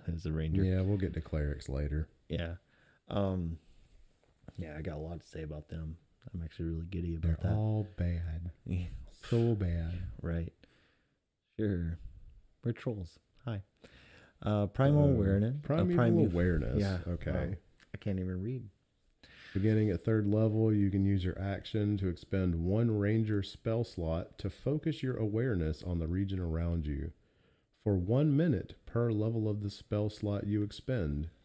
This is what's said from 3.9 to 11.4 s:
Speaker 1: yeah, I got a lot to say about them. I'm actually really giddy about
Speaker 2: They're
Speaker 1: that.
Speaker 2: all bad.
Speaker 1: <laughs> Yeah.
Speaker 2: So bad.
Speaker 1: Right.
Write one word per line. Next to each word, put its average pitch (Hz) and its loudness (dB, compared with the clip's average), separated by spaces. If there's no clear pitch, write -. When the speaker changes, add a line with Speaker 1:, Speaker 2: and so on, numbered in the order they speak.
Speaker 1:
yeah, 92 -10
I 160 -8
got 82 -6
a 76 -8
lot 82 -8
to - -20
say 80 -10
about 76 -10
them. 82 -8
I'm 85 -6
actually 82 -8
really 82 -4
giddy 85 -4
about 80 0
Speaker 2:
They're 101 2
Speaker 1:
that. 107 4
Speaker 2:
all 107 0
bad. 85 -2
Speaker 1:
<laughs> - -20
Yeah. 90 -2
Speaker 2:
So 117 4
bad. 85 -2
Speaker 1:
Right. 82 -4